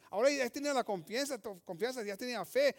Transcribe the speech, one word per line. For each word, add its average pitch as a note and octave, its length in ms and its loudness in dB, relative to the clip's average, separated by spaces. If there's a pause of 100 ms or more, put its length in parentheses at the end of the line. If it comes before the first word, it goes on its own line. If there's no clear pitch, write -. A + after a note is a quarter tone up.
(120)
Ahora A3+ 180 6
ya C4+ 200 2
tenía C#4+ 240 -2
la B3 100 2
confianza, G#3+ 580 -4
to-, G3 240 -10
confianza, G#3+ 400 -4
ya G3+ 100 -6
tenía A#3 300 -4
fe. C4+ 340 4